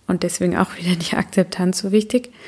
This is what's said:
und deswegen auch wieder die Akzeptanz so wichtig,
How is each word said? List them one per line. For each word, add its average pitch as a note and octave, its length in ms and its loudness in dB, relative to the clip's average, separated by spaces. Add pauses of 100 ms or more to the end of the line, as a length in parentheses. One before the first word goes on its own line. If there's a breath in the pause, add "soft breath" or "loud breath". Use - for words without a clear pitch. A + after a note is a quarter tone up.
und F3+ 160 0
deswegen F3 340 0
auch - 200 0
wieder F3 200 0
die E3 200 -4
Akzeptanz F#3 640 0
so F#3+ 140 -2
wichtig, G#3+ 400 0 (160 loud breath)